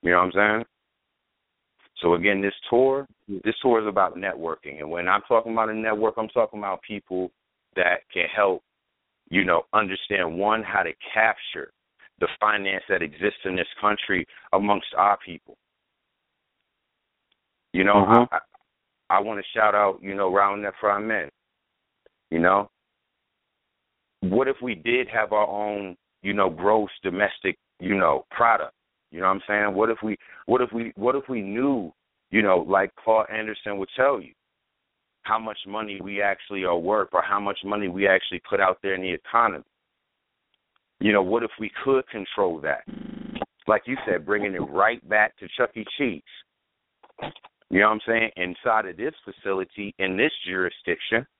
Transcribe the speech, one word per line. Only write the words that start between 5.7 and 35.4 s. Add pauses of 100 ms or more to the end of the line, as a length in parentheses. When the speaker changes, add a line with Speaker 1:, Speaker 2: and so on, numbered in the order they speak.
Speaker 1:
network,
I'm
talking
about
people (440)
that (140)
can (100)
help, (680)
you
know, (100)
understand,
one,
how
to (220)
capture (480)
the (120)
finance
that
exists
in
this (120)
country (240)
amongst (100)
our
people. (2250)
You
know,
Speaker 2:
Mm-hmm.
Speaker 1:
I, (680)
I,
I
wanna (140)
shout
out,
you
know,
Round
Up
for
our
men. (1000)
You
know, (1500)
what
if
we
did
have
our
own, (260)
you
know,
gross (140)
domestic, (220)
you
know,
product? (380)
You
know
what
I'm
saying?
What
if
we, (300)
what
if
we,
what
if
we
knew, (400)
you
know,
like (120)
Paul
Anderson
would
tell
you, (920)
how
much